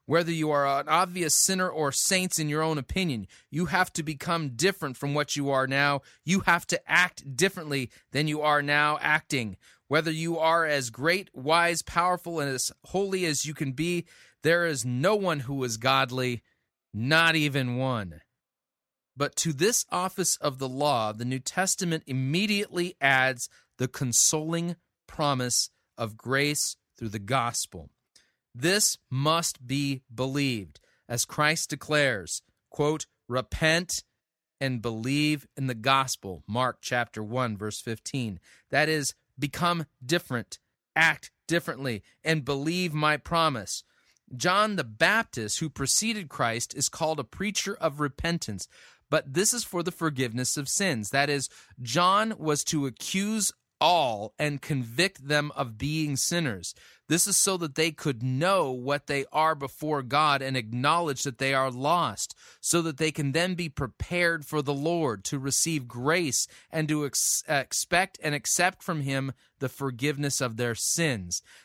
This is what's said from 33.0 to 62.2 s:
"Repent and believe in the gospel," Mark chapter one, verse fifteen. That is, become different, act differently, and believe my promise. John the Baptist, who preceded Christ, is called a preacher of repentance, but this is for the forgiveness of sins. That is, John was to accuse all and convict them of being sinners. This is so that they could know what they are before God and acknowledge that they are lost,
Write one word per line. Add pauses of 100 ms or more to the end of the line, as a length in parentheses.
"Repent (560)
and
believe (120)
in
the
gospel,"
Mark
chapter
one,
verse
fifteen. (300)
That
is, (240)
become (180)
different, (360)
act (160)
differently, (220)
and
believe
my
promise. (520)
John
the
Baptist,
who
preceded
Christ,
is
called
a
preacher
of
repentance, (420)
but
this
is
for
the
forgiveness
of
sins.
That
is, (320)
John
was
to
accuse (280)
all
and
convict
them
of
being
sinners. (320)
This
is
so
that
they
could
know
what
they
are
before
God
and
acknowledge
that
they
are
lost, (260)